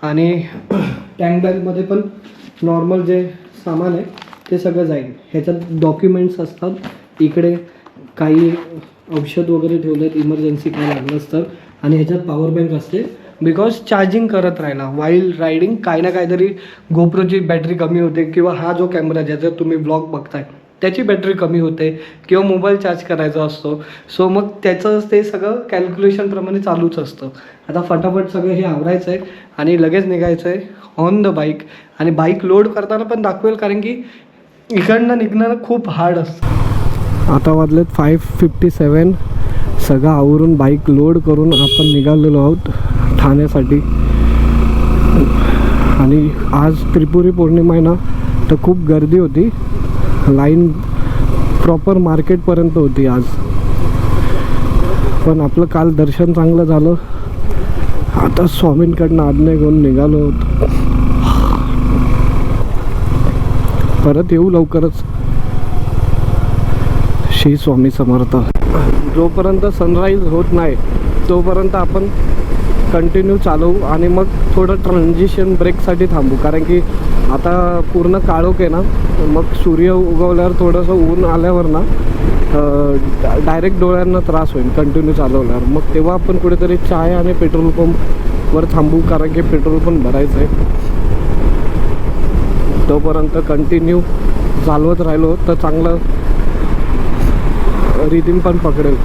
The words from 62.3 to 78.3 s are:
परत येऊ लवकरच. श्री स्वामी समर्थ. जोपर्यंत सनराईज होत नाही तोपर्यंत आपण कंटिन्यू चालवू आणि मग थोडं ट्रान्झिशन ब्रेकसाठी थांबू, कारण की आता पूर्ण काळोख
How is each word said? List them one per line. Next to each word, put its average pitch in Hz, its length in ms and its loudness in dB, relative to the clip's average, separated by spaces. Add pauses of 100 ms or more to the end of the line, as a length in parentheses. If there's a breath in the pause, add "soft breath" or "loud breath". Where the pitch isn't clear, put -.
परत 147 260 2
येऊ 170 180 2
लवकरच. 165 440 0 (2500)
श्री 147 160 2
स्वामी 135 340 2
समर्थ. 123 460 0 (800)
जोपर्यंत 185 500 0
सनराईज 190 600 2
होत 165 240 0
नाही 170 240 2 (540)
तोपर्यंत 180 460 2
आपण 175 320 0 (840)
कंटिन्यू 185 440 2
चालवू 170 420 2
आणि 160 280 0
मग 180 180 2 (280)
थोडं 185 220 2
ट्रान्झिशन 180 800 0
ब्रेकसाठी 175 500 2
थांबू, 135 380 2
कारण 156 200 0
की 175 180 2 (500)
आता 175 500 0 (120)
पूर्ण 175 240 2
काळोख 175 420 2